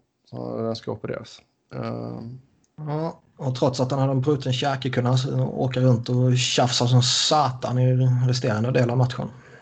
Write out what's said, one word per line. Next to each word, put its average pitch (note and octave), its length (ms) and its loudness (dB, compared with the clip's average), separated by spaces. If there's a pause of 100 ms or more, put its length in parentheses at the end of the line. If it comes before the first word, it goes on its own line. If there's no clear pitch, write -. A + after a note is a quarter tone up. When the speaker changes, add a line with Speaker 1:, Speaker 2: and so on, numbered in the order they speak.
(300)
Speaker 1:
Så A#2+ 320 -8
den A2+ 140 -4
ska - 160 -10
opereras. - 500 -12 (320)
Ehm. A#2 680 -10 (360)
Speaker 2:
Ja, D3+ 440 -8 (160)
och C3 180 -4
trots C3 260 0
att B2+ 100 0
han C#3 100 0
hade C3+ 120 2
en C3+ 80 0
bruten C3+ 320 0
käke C3+ 380 -2
kunde B2 200 0
han B2+ 80 4
s-, C3+ 140 -4 (200)
åka B2+ 280 -2
runt B2 280 4
och B2+ 280 4
tjafsa B2+ 500 2
som B2 160 6
satan B2+ 760 0
i B2+ 180 4 (320)
resterande A#2+ 420 0
del B2+ 200 2
av A#2 60 0
matchen. B2 320 0 (340)